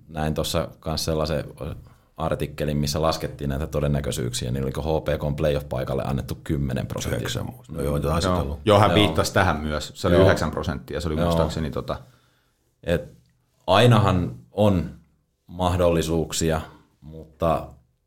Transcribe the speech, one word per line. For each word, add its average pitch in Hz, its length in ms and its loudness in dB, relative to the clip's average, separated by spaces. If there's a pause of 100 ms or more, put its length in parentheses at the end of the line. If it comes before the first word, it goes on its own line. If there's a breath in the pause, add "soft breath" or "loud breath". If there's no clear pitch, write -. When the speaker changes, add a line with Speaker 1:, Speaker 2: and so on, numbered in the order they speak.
Speaker 1:
Näin 78 260 -2
tuossa 78 340 -2 (120)
kans 78 260 -4
sellaisen 78 380 0 (760 soft breath)
artikkelin, 73 600 -2
missä 73 240 0
laskettiin 76 480 -2
näitä 71 180 -4
todennäköisyyksiä, 69 840 -2
niin 67 120 -2
oliko 69 180 -4
H 78 220 0
P - 40 -6 (120)
K:n 73 160 -2
playoff-paikalle 67 720 -2
annettu - 380 -4
kymmenen 67 440 -2
prosenttia? - 300 -4
Speaker 2:
Yhdeksän - 280 -6
muista. - 280 -14
No - 80 -6
joo, 71 180 0
taisi 76 280 0
Speaker 3:
Joo. 90 140 2
Speaker 2:
olla. 71 240 -6
Speaker 3:
Joo, 101 140 8
hän 104 100 8
Speaker 1:
Joo. 87 60 2
Speaker 3:
viittasi 98 380 2
tähän 92 260 4
myös. 76 360 -6
Se - 120 -4
oli 87 80 4
Speaker 1:
Joo. 92 100 8
Speaker 3:
yhdeksän 85 260 2
prosenttia, 76 500 -6
se 82 60 -4
oli 78 80 -2
Speaker 1:
Joo. 82 100 0
Speaker 3:
muistaakseni 80 460 0
tota - 260 -6 (840 soft breath)
Speaker 1:
Et - 300 -2 (540)
ainahan 98 680 4 (160)
on 95 380 2 (580)
mahdollisuuksia, 85 1120 0 (400 loud breath)
mutta 78 680 -4 (400)